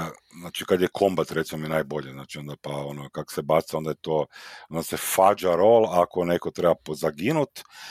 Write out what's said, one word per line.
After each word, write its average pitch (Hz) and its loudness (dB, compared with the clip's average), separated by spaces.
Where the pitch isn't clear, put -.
znači, 87 -12
kad 92 2
je 92 4
kombat, 92 0
recimo, 80 -4
mi 78 -6
najbolje, 73 -4
znači, 67 -16
onda 71 -12
pa, - -12
ono, 71 -10
kak - -10
se - -4
baca, 78 2
onda 78 -4
je 76 -4
to, 78 -2
onda 82 -4
se - -6
fađa 95 2
roll 110 6
ako 87 2
neko 87 0
treba 85 2
po-, - -8
zaginut, 90 -2